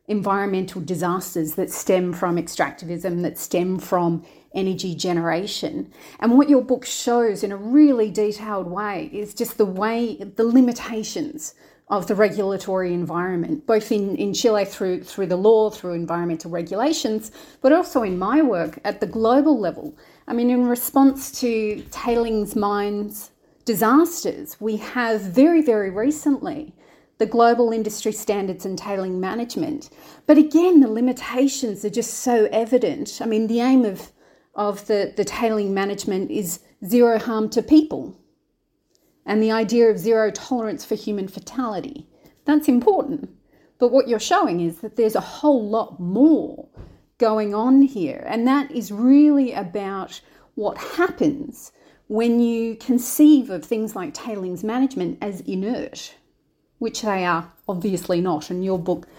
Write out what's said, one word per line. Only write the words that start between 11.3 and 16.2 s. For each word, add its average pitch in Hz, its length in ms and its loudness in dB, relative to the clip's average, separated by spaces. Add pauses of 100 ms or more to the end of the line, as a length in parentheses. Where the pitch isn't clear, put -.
of 196 180 -2
the 220 80 0
regulatory 190 800 0
environment, 175 720 -4
both 214 260 2
in, 202 240 0
in 202 160 -2
Chile 208 320 2
through, 185 400 -4
through - 220 -6
the 175 100 -2
law, 214 320 4
through 185 240 -8
environmental 170 580 -4